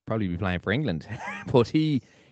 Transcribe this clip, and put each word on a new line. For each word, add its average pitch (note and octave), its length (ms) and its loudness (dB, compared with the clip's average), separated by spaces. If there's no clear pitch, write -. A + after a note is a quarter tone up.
probably G#2+ 220 -2
be F2 80 -2
playing F2+ 240 -2
for F#2 120 -4
England. G#2+ 360 -2
<laughs> - 440 -12
But A#2+ 160 6
he, D#3 340 2